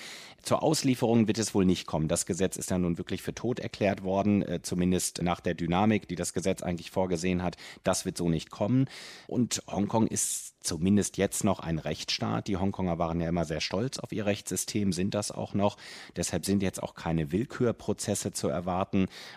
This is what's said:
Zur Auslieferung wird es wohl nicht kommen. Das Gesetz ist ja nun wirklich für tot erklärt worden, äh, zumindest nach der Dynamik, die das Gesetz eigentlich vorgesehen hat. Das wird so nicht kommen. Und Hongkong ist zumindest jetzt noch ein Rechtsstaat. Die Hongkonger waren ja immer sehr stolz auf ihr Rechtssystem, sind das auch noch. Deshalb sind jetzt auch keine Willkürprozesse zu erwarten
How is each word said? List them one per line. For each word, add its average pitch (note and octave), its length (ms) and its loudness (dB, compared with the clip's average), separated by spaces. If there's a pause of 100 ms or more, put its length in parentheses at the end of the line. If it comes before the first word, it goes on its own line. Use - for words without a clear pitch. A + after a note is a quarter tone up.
(420)
Zur - 220 0
Auslieferung A#2+ 640 4
wird G#2 100 2
es G#2+ 180 -2
wohl G2 80 6
nicht F#2 240 2
kommen. D#2 220 0
Das E2+ 160 0
Gesetz F#2 320 -2
ist - 140 -6
ja F#2 60 2
nun F2 200 2
wirklich F#2 240 -6
für - 120 -8
tot - 280 -4
erklärt G2 420 0
worden, G2 380 2
äh, E2+ 200 -4
zumindest F2+ 600 0
nach F2 180 2
der F2 140 0
Dynamik, F2+ 560 2
die F2 60 -4
das F2 180 -4
Gesetz F#2 280 0
eigentlich E2+ 300 -4
vorgesehen F2+ 500 0
hat. F2 140 -2 (300)
Das F#2 180 2
wird F2+ 140 -4
so F2 100 0
nicht D#2+ 240 0
kommen. B2+ 380 2 (380)
Und - 440 0
Hongkong G#2 360 2
ist - 520 -4
zumindest F#2 560 2
jetzt G2 300 0
noch F#2+ 160 2
ein D#2+ 180 -4
Rechtsstaat. A2 680 -4
Die F#2 80 0
Hongkonger F#2 420 0
waren E2+ 220 0
ja E2 80 0
immer E2+ 160 2
sehr D2+ 160 -2
stolz A2+ 380 -2
auf - 120 -10
ihr G#2 140 -4
Rechtssystem, G2+ 680 0
sind F#2 220 0
das G#2 180 -2
auch - 220 -6
noch. G2 240 2 (400)
Deshalb F2 280 -2
sind G2 160 4
jetzt F#2 220 -2
auch - 100 -8
keine D#2+ 380 0
Willkürprozesse G#2+ 1000 -2
zu - 160 -2
erwarten F2+ 560 2 (320)